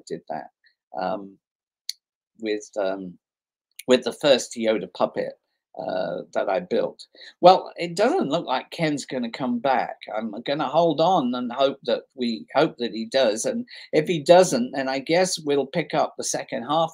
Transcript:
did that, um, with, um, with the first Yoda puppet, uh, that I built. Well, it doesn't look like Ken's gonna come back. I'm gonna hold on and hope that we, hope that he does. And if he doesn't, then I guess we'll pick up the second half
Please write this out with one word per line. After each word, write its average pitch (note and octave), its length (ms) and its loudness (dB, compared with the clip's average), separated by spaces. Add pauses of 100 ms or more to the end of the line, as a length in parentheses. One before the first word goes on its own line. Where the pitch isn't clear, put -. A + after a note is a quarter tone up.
did E2+ 220 -10
that, D2+ 180 -10 (540)
um, G2 360 -6 (1040)
with, G#2+ 400 -6
um, F#2+ 400 -6 (720)
with B2+ 160 4
the A#3 80 -4
first - 440 2
Yoda A2 380 -2
puppet, - 380 -2 (460)
uh, F#2+ 400 -4 (160)
that G#2 160 -2
I F#2 100 2
built. - 460 -4 (340)
Well, F3+ 360 8
it E3+ 200 -6
doesn't A#3+ 320 2
look D#3+ 160 0
like B2 280 -4
Ken's D3+ 340 -2
gonna B2 240 -4
come B2 280 -2
back. A#2+ 380 0 (180)
I'm A2 200 -6 (100)
gonna C#3+ 240 -2
hold D#3 320 2
on D#3 340 2
and B2 160 -4
hope C3+ 340 2
that A#2 180 0 (120)
we, A#2 300 -4 (100)
hope D#3 220 2
that A#2 160 -4
he A2 140 -6
does. B2+ 400 0
And A#3 200 -4 (260)
if D#3 140 2
he E3+ 160 -2
doesn't, C#3+ 500 6
then C#3 140 -2
I C3+ 120 -2
guess F3 400 0
we'll C#3+ 280 0
pick - 280 -4
up C3+ 240 0
the B2 60 -8
second C3 400 -6
half D#3 300 0